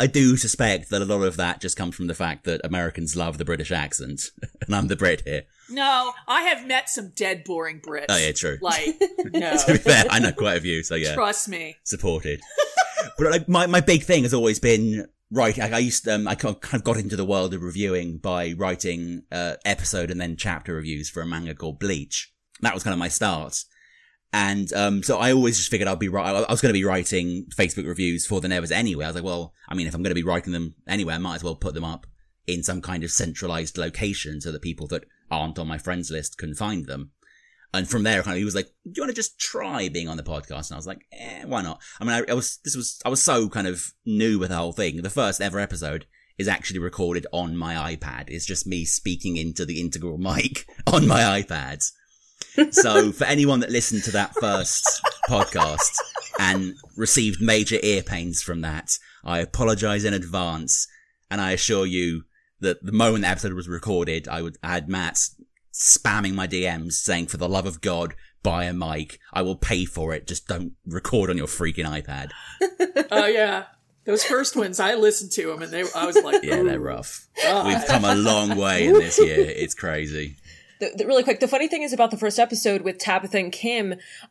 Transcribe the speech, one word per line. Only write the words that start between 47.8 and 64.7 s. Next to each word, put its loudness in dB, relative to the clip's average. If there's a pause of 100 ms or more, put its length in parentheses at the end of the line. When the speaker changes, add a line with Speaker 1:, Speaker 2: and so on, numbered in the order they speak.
Speaker 1:
iPad. -10
It's -8
just -4
me -2
speaking -2
into -4
the -4
Integral -6
mic -2 (120)
<laughs> -12
on 6
my 6 (220)
iPad. -6 (840)
So 6
for -2
anyone 4
that -2
listened 0
to -4
that 0
first 0 (300)
<laughs> -2
podcast 0 (420)
and 0 (220)
received 2
major 4
ear 4
pains -4
from -6
that, -4 (260)
I -2
apologize 0
in 2
advance. -2 (420)
And -2
I 2
assure 2
you 0 (340)
that 0
the -4
moment 4
the 2
episode -2
was -8
recorded, -2
I -6
would, -10
I -4